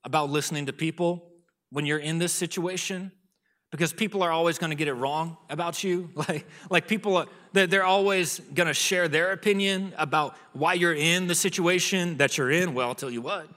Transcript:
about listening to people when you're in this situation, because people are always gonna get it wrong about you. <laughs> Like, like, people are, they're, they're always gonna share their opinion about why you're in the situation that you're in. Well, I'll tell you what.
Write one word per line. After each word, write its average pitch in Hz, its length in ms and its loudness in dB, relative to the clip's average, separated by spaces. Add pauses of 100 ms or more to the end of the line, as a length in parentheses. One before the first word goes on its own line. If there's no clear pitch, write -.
about 147 260 0
listening 147 360 -2
to 135 60 -6
people 170 580 -4 (400)
when 147 140 -4
you're 147 140 0
in 156 200 -2
this 175 140 0
situation, 185 800 -4 (580)
because 160 220 -2
people 196 300 -2
are 175 80 2
always 165 280 2
gonna 160 160 -4
get 147 140 -2
it 139 60 -2
wrong 151 420 -2 (140)
about 170 340 -4
you. 180 280 -2
<laughs> - 20 -20
Like, 151 320 -4 (240)
like, 170 180 2
people 208 280 0
are, 165 100 2 (260)
they're, 190 140 6
they're 190 180 2
always 190 560 2 (140)
gonna 165 180 2
share 180 360 2
their 165 240 2
opinion 196 640 0
about 151 380 0 (160)
why 160 220 0
you're 175 200 2
in 170 320 2
the 175 80 0
situation 175 840 0
that 139 200 2
you're 131 120 2
in. 175 220 2
Well, 123 160 -2
I'll 123 60 -4
tell 135 160 -8
you 117 100 -6
what. 160 360 -8